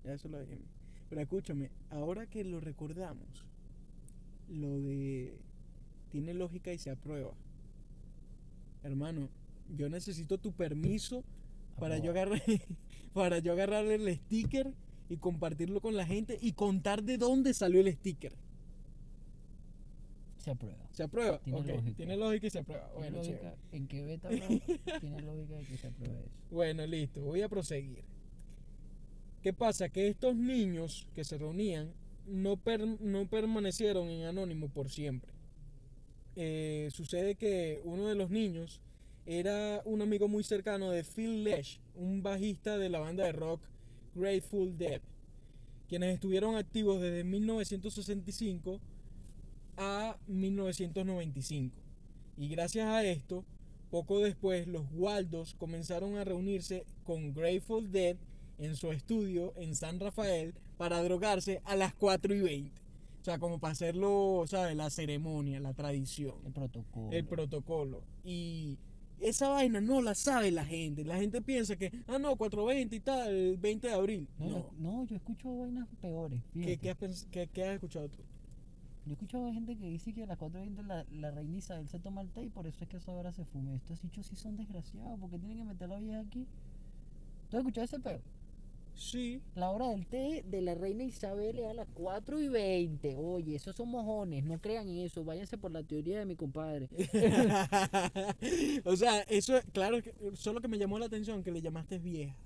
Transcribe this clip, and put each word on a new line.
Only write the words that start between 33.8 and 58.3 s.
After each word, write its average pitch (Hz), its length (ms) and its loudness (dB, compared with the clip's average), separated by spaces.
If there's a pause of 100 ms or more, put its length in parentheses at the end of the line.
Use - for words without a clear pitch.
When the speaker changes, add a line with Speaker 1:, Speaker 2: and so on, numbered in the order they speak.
Speaker 1:
en 165 160 -2
anónimo 165 440 -2
por 139 200 -2
siempre. 139 420 -2 (1040)
Eh, 156 560 -2
sucede 180 440 0
que 170 480 2
uno 180 240 0
de 214 80 4
los 190 160 2
niños 180 500 0 (460)
era 202 580 2
un 214 160 2
amigo 208 260 6
muy 208 160 4
cercano 196 460 2
de 170 140 4
Phil 220 400 0
Lesh, 180 360 2 (160)
un 185 280 0
bajista 202 560 0
de 190 100 2
la 170 100 2
banda 170 260 2
de 170 80 4
rock 160 280 -2 (540)
Grateful 190 640 2
Dead, 156 240 0 (840)
quienes 180 280 4
estuvieron 196 400 4
activos 208 460 4
desde 175 220 2
mil 196 220 2
novecientos 208 480 0
sesenta 196 360 -4
y 196 40 -4
cinco 185 460 -2 (1000)
a 202 400 0 (100)
mil 190 280 2
novecientos 185 500 0
noventa 170 340 0
y - 20 -2
cinco. 131 380 -2 (580)
Y 143 120 -2
gracias 175 380 2
a 220 160 6
esto, 180 400 0 (460)
poco 175 300 2
después, 190 480 4
los 165 260 -2
Waldos 170 600 0
comenzaron 170 640 -2
a 202 60 -2
reunirse 190 640 0 (180)
con 156 300 -2
Grateful 185 580 2
Dead 180 240 6 (420)